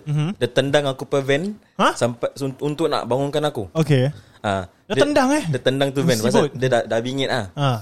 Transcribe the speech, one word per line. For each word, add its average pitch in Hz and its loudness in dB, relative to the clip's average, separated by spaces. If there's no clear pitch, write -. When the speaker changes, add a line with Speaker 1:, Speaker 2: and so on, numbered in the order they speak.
Speaker 1:
Mhm. 151 -2
Speaker 2:
Dia - -2
tendang 139 2
aku 135 -4
per 139 0
van 147 -2
Speaker 1:
Ha? 240 2
Speaker 2:
sampai 120 -2
sun-, 135 -8
untuk 147 -2
nak 135 0
bangunkan 139 -2
aku. 135 -4
Speaker 1:
Okey. 147 2
Speaker 2:
Ah, 98 -2
Speaker 1:
Dia - -6
Speaker 2:
dia 135 4
Speaker 1:
tendang, 285 2
eh? 294 0
Speaker 2:
Dia 135 -2
tendang 135 0
tu 139 -2
van 127 4
Speaker 1:
Musibut. 107 0
Speaker 2:
pasal 208 4
dia 127 -2
dah, 117 4
dah 110 -2
bingit 131 -2
ah. 110 -2
Speaker 1:
Ha. 143 0